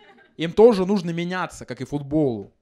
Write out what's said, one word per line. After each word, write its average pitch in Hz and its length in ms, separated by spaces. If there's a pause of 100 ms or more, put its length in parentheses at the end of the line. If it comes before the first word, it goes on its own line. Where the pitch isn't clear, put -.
(360)
Им 165 160
тоже 208 340
нужно 180 260
меняться, 175 540
как - 140
и 131 60
футболу. 139 760